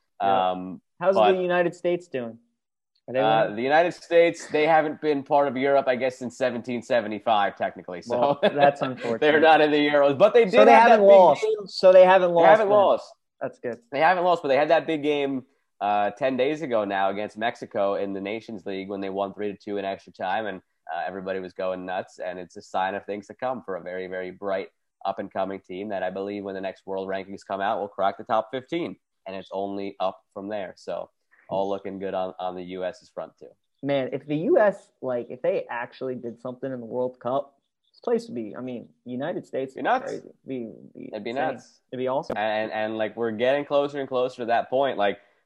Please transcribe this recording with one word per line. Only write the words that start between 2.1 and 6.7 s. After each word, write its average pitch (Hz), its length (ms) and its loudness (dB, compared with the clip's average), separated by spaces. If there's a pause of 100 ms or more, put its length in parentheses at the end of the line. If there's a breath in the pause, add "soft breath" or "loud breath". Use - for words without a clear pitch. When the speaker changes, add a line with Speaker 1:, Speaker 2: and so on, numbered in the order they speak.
Speaker 1:
Are 120 60 -12
they 131 60 0
Speaker 2:
Uh, 110 240 2
Speaker 1:
winning? 101 120 -4
Speaker 2:
the 113 80 -4
United 165 300 2
States, 170 540 2
they 151 200 0
haven't 156 340 2
been 147 220 -2
part 143 240 2
of 127 100 -4
Europe, 139 300 2
I 127 80 2
guess, 127 240 -2
since 120 180 -10
seventeen 120 460 -4